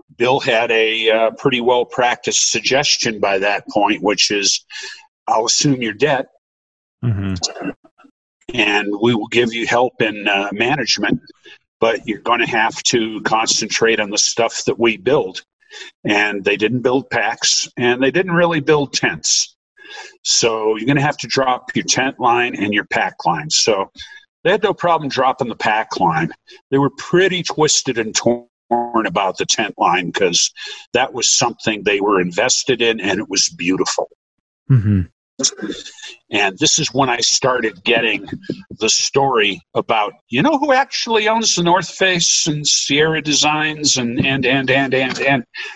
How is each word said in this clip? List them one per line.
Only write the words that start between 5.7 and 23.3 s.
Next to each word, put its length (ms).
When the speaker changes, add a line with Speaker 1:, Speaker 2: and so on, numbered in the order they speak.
Speaker 1:
your 120
debt." 320
Speaker 2:
Mm-hmm. 680
Speaker 1:
"And 480
we 140
will 100
give 260
you 140
help 340
in, 280
uh, 240
management, 680
but 260
you're 140
gonna 260
have 380
to 380
concentrate 760
on 120
the 80
stuff 480
that 120
we 180
build." 460
And 400
they 120
didn't 260
build 280
packs, 680
and 240
they 120
didn't 240
really 240
build 320
tents. 640
So 540
you're 100
gonna 140
have 180
to 80
drop 480
your 120
tent 340
line 340
and 180
your 120
pack 420
line. 240